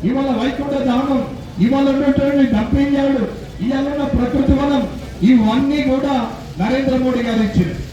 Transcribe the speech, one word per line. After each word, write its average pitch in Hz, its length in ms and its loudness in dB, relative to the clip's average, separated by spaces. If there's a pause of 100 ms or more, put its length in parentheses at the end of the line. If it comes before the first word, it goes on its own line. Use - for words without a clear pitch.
ఇవాళ 269 200 0 (100)
వైకుంఠ 277 360 -2 (140)
ధామం, 254 320 0 (440)
ఇవాళ 277 200 2 (100)
ఉన్నటువంటి 277 580 2
డంపింగ్ 277 460 0
యార్డు, 277 240 0 (420)
ఇవాళ 269 280 -2
ఉన్న 285 120 -2 (120)
ప్రకృతి 262 420 2
వనం, 285 240 0 (480)
ఇవన్నీ 262 480 2 (120)
కూడా 269 240 0 (460)
నరేంద్ర 254 340 0 (100)
మోడీ 240 220 0
గారు 220 200 2
ఇచ్చారు. 180 280 0 (180)